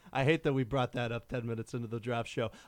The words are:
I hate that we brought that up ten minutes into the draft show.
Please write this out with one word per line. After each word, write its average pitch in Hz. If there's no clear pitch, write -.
I 135
hate 151
that 147
we 135
brought 123
that 123
up 117
ten 120
minutes 113
into 117
the 117
draft 117
show. 113